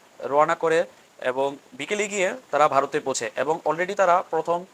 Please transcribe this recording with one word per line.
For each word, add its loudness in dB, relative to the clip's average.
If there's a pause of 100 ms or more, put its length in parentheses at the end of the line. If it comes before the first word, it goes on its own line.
(240)
রওনা 2
করে 0 (340)
এবং -2 (160)
বিকেলে -4
গিয়ে -2 (180)
তারা 4
ভারতে 0
পৌঁছে -4
এবং -2
already -2
তারা 4
প্রথম -2